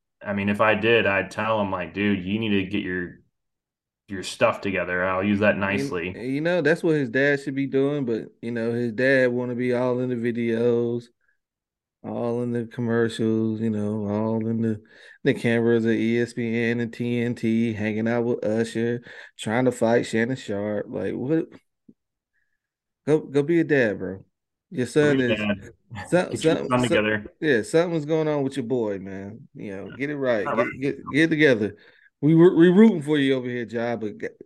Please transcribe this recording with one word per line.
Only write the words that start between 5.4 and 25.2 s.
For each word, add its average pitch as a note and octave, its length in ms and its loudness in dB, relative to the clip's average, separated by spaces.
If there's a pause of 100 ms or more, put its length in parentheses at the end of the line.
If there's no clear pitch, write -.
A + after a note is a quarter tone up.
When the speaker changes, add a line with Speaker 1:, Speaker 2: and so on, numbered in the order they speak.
Speaker 1:
that G#2 140 4
Speaker 2:
You, F#2+ 60 -6
Speaker 1:
nicely. G2 680 -4
Speaker 2:
you C3+ 140 -4
know, F3 180 0
that's D#3+ 220 2
what D#3+ 140 2
his C#3 120 -2
dad C#3 320 2
should C#3 140 -8
be C3+ 120 -2
doing, C#3 380 0
but, A2+ 220 -4 (160)
you A#2 100 -8
know, A#2 200 -2
his A#2+ 200 -2
dad B2+ 400 2
wanna B2 220 -4
be B2 180 -2
all B2 280 0
in B2+ 100 -2
the B2 60 -2
videos, A#2 880 0 (1000)
all A#2 380 -4
in A#2+ 100 -4
the A#2+ 140 -4
commercials, A2+ 960 0
you A2+ 100 0
know, G#2 360 -4
all A2 400 -2
in A2+ 140 -2
the, A2 220 -2 (420)
the C3+ 100 4
cameras A#2 520 2
at A2+ 80 2
E A2+ 260 0
S A#2+ 140 -4
P A#2+ 120 -4 (240)
N A#2+ 100 -2
and A#2 120 -6
T A#2+ 300 -4
N A#2+ 120 -2
T, A2+ 380 0
hanging G#2+ 340 -4
out A#2 180 0
with A#2+ 200 -2
Usher, A2+ 580 -2 (360)
trying A#2+ 260 0
to B2+ 80 2
fight A#2+ 340 2
Shannon A#2 300 -2
Sharpe. G#2 520 -6
Like, G2 260 -6
what? C#3 320 -2 (1600)
Go, D3+ 140 2
go C#3+ 220 0
be E3 180 2
a D#3+ 40 2
dad, B2 340 2
bro. F#2+ 260 -10 (460)
Your B2+ 160 -4
son D3 300 4
Speaker 1:
Be C3 80 2